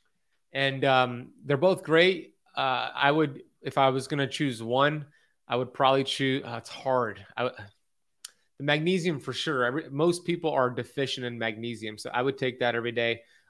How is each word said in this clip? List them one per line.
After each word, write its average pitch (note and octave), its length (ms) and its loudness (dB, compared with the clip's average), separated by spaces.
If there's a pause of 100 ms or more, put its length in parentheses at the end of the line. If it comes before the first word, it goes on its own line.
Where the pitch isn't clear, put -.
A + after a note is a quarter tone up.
(520)
And, C#3 320 -2
um, B2+ 500 2 (120)
they're C#3 100 2
both F3+ 280 2
great. E3+ 500 4 (240)
Uh, C3 360 -2
I C#3+ 180 4
would, D3 320 0 (180)
if C#3 160 -4
I C3+ 120 6
was C3 180 -2
gonna C#3 200 0
choose B2 340 -4
one, C#3 440 2 (420)
I A#2+ 80 -2
would B2+ 180 -2
probably C3+ 300 4
choose, C3+ 400 -2
uh, A#2 140 -10
it's - 120 -14
hard. A2+ 560 -2 (120)
I A#2+ 60 -2
w-, A2 220 -6 (920)
the C#3 60 -10
magnesium E3 560 0
for C3 120 -8
sure. C3 320 -2
Every, C3 260 -2
most E3+ 360 0
people E3+ 260 -2
are B2+ 180 2
deficient B2+ 560 -4
in A#2+ 140 -8
magnesium. A2 580 -6
So - 160 -12
I A#2+ 80 2
would C3+ 160 0
take B2+ 220 -2
that A#2+ 160 2
every A#2 160 -2
day. A#2 300 -2 (280)